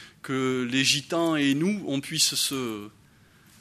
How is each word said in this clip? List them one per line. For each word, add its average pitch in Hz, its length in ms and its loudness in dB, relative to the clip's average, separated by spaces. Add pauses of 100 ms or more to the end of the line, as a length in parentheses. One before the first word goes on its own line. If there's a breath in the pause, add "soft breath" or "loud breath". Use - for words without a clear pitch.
(200 loud breath)
que 131 500 -2
les 131 140 2
gitans 160 500 2
et 139 200 4
nous, 180 320 0
on 139 160 -2
puisse 156 320 0
se, 113 560 -4 (720 soft breath)